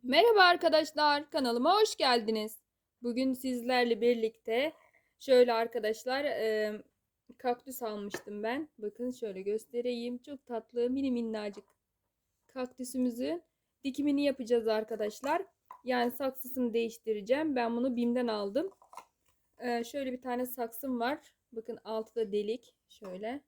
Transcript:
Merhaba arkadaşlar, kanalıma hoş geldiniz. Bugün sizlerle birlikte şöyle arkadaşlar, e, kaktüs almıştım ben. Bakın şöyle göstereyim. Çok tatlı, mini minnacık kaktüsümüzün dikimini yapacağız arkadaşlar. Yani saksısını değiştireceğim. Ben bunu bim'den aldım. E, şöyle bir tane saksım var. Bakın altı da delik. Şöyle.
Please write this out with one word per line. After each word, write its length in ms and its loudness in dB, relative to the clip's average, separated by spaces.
Merhaba 340 8
arkadaşlar, 880 4
kanalıma 500 2
hoş 160 2
geldiniz. 640 0
Bugün 300 0
sizlerle 680 0
birlikte 720 0
şöyle 340 6
arkadaşlar, 720 -2
e, 480 0
kaktüs 440 -6
almıştım 600 -8
ben. 260 -4
Bakın 320 -6
şöyle 320 -8
göstereyim. 760 -4
Çok 280 -16
tatlı, 440 -2
mini 200 0
minnacık 540 -4
kaktüsümüzün 960 -4
dikimini 400 0
yapacağız 440 2
arkadaşlar. 760 -2
Yani 260 2
saksısını 640 -4
değiştireceğim. 840 0
Ben 200 0
bunu 200 0
bim'den 300 2
aldım. 440 -2
E, 260 -2
şöyle 280 -6
bir 100 -10
tane 240 -4
saksım 540 -6
var. 180 -2
Bakın 320 -10
altı 300 -6
da 180 -2
delik. 420 -4
Şöyle. 580 -10